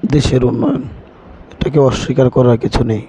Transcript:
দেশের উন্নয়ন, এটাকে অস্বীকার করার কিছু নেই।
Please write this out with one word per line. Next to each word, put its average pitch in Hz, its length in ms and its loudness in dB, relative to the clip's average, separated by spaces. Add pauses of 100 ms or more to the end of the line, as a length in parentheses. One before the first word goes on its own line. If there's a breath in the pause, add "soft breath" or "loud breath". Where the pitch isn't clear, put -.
(120)
দেশের 131 320 0
উন্নয়ন, - 380 -2 (680)
এটাকে - 280 -2
অস্বীকার 131 500 2
করার 123 280 4
কিছু 117 260 -2
নেই। 110 240 -4